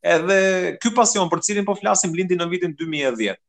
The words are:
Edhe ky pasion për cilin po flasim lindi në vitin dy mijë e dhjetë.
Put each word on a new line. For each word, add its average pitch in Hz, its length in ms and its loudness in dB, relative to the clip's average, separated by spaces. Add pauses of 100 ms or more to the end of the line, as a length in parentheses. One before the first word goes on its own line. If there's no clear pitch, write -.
Edhe 185 720 2
ky 233 160 0
pasion 208 340 2
për 165 140 0
cilin 202 240 -2
po 202 80 -2
flasim 180 400 0
lindi 180 220 0
në 170 120 -2
vitin 175 300 -4
dy 165 80 -6
mijë 147 220 -2
e 117 80 -2
dhjetë. 101 320 -4